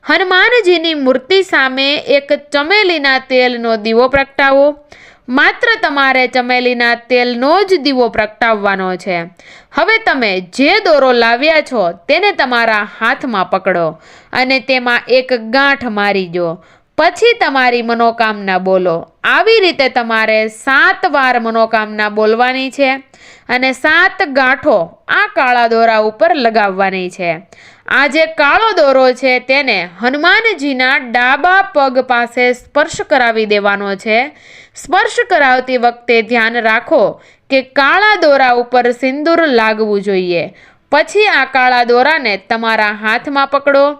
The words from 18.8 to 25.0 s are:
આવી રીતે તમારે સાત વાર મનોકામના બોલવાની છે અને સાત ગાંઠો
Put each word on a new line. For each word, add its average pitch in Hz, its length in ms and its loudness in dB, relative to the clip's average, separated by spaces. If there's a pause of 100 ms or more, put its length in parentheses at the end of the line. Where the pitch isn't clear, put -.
આવી 370 360 2
રીતે 285 300 0
તમારે 220 580 0
સાત 311 640 0
વાર 254 280 0
મનોકામના 220 680 -2
બોલવાની 240 640 0
છે 269 200 0 (580)
અને 254 220 0
સાત 339 560 0
ગાંઠો 262 800 0